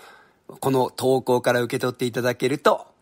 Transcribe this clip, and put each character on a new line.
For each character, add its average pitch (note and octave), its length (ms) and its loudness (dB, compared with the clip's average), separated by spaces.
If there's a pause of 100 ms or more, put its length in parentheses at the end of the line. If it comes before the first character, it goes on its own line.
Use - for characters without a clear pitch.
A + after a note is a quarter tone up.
(600)
こ C3+ 100 -2
の C3 220 0
投 C3 300 2
稿 B2 200 2
か B2 120 2
ら B2 80 2
受 A#2+ 160 -4
け - 20 -6
取 B2 140 -2
っ - 20 -20
て B2+ 100 -4
い A#2+ 60 -2
た A#2+ 100 -4
だ B2 140 0
け B2+ 140 -2
る C#3+ 100 -2
と - 260 0 (160)